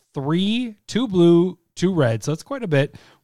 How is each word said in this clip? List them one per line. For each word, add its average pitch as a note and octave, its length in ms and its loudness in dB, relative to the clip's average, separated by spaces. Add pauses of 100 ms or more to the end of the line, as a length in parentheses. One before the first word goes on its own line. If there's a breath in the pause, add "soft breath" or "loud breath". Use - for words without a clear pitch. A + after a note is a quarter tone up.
(120)
three, G3 640 -4 (140)
two A#3 180 -4
blue, F3 500 4 (200)
two F#3 180 0
red. A#2 300 0
So D3 80 -4
it's D#3+ 100 -8
quite C4+ 220 -10
a G3 40 -6
bit. C#3+ 280 0 (280 loud breath)